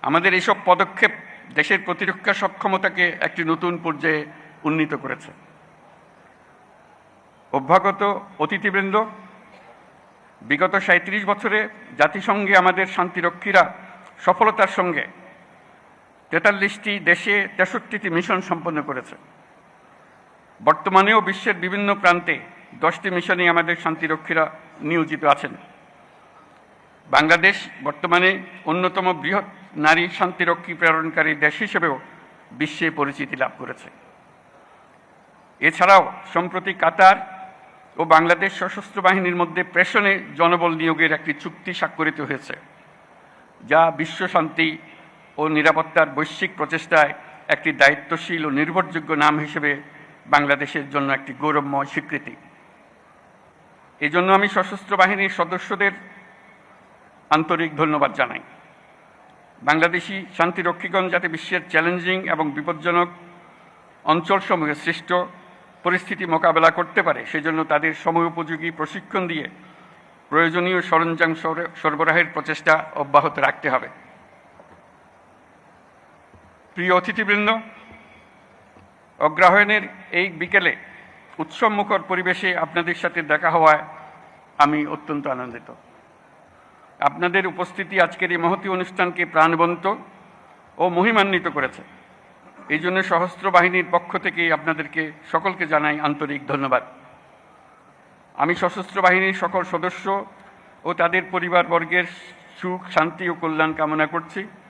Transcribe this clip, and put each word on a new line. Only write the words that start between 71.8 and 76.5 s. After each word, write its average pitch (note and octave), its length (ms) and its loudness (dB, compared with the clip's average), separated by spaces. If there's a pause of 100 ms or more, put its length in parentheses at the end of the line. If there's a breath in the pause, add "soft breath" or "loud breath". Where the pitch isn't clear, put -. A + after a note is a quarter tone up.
প্রচেষ্টা D#3 520 2 (100)
অব্যাহত D3 440 2
রাখতে C#3 300 0
হবে। B2+ 180 -2 (3000)